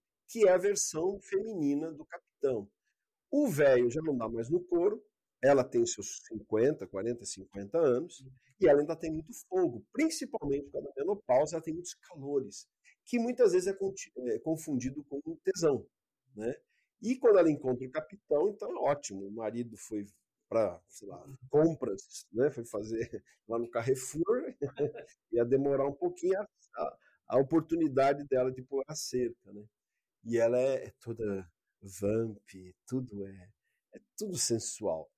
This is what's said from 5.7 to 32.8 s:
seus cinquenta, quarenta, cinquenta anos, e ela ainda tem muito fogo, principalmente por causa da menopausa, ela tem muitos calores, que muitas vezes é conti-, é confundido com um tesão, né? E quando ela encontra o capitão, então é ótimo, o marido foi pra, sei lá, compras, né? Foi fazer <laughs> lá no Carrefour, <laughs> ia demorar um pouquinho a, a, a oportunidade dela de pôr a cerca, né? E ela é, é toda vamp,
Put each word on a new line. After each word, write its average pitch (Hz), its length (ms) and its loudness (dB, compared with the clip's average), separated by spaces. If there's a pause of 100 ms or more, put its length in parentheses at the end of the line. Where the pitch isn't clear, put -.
seus - 400 -8
cinquenta, 110 600 0
quarenta, 110 380 -6
cinquenta 101 540 -8
anos, 135 460 0 (360)
e 185 60 6
ela 143 140 8
ainda 156 160 -2
tem 160 160 -6
muito 160 200 -8 (160)
fogo, 180 440 0
principalmente 226 720 -2
por - 80 -18
causa - 160 -8
da - 80 -16
menopausa, 156 600 0
ela 160 60 -6
tem 160 120 -6
muitos 175 200 -10
calores, 143 720 -6 (380)
que 240 140 -2
muitas 233 340 4
vezes 180 160 2
é 196 40 2
conti-, 196 400 -8 (160)
é - 120 0
confundido 147 640 -4
com 143 220 -10
um 160 180 -8
tesão, 160 420 0 (480)
né? 117 200 -4 (460)
E 247 160 -2
quando 214 220 8
ela 165 120 6
encontra 131 360 -2
o 127 40 -14
capitão, 156 580 -2
então 202 220 -8
é - 100 -8 (100)
ótimo, 101 380 -6
o - 40 -12
marido 113 440 -6
foi 104 300 -8 (420)
pra, 101 400 0
sei - 180 -20
lá, 87 180 -14 (260)
compras, 143 800 0
né? 131 180 2
Foi 117 140 -8
fazer 113 340 -6
<laughs> 113 260 -8 (240)
lá 113 100 -2
no 120 120 -6
Carrefour, 147 880 -2
<laughs> - 580 -6 (140)
ia 117 120 2
demorar 135 420 2
um 143 80 -2
pouquinho 185 460 -2
a, 208 80 -10 (280)
a, - 220 -6 (300)
a 127 100 4
oportunidade 143 880 2
dela 131 240 2
de 127 120 -8
pôr 135 260 -4
a 151 60 -10
cerca, 120 580 -4
né? 104 120 -16 (600)
E 117 140 -2
ela 117 200 4
é, 131 280 0
é 107 140 -16
toda 104 480 -6 (320)
vamp, 101 640 -2 (440)